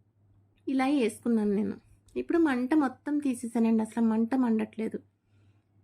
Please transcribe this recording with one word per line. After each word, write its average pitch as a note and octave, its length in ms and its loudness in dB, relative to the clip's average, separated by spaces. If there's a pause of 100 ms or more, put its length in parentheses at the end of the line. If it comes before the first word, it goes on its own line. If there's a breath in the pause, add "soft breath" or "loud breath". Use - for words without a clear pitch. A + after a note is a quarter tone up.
(680)
ఇలా C4 240 0
వేసుకున్నాను A3+ 640 0
నేను. G3+ 220 -2 (400)
ఇప్పుడు - 220 -2
మంట B3+ 360 0
మొత్తం C#4+ 440 0
తీసేసానండి, A#3 640 0
అసలు A3+ 240 0
మంట A3+ 280 0
మండట్లేదు. A3 640 -2 (840)